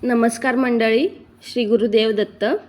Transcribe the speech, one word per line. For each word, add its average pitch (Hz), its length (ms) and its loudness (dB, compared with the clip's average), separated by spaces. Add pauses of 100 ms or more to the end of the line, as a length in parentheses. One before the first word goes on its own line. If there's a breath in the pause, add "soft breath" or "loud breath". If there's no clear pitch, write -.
नमस्कार 233 500 0
मंडळी, 240 520 0 (360)
श्री 240 220 -4
गुरुदेव 220 460 2
दत्त. 202 340 -4 (240)